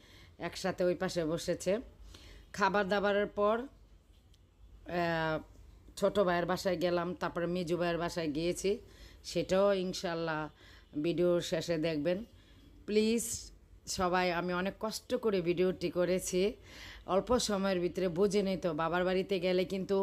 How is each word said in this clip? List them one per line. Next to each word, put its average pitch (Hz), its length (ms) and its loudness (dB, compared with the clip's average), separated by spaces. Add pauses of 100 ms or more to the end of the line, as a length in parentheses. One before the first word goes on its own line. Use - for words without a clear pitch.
(380)
একসাথে - 460 -4
ওই 180 120 2
পাশে 175 300 -2
বসেছে। 170 540 -2 (760)
খাবার 196 340 2
দাবারের 202 380 2
পর, 208 340 2
আহ, - 1800 -6 (540)
ছোট 196 240 2
ভাইয়ের 175 260 4
বাসায় 180 320 0
গেলাম, 175 360 2
তারপরে 170 320 -4
মেজো 175 320 0
ভাইয়ের 170 200 0
বাসায় 165 340 -2
গিয়েছি, 175 460 0 (460)
সেটাও 190 500 2
ইনশাল্লাহ 165 760 -2 (520)
ভিডিও 170 400 4
শেষে 165 360 -2
দেখবেন। 160 400 0 (680)
প্লিজ 220 380 4 (640)
সবাই, 180 440 2
আমি 175 220 -2
অনেক 185 260 -2
কষ্ট - 360 -4
করে 214 260 2
ভিডিওটি 175 480 0
করেছি 185 640 0 (520)
অল্প 196 340 2
সময়ের 196 400 0
ভিতরে, 175 280 0
বুঝে 190 360 2
নেই 190 140 0
তো, 165 160 -2
বাবার 165 300 0
বাড়িতে 185 360 0
গেলে 185 260 2
কিন্তু, 190 380 -2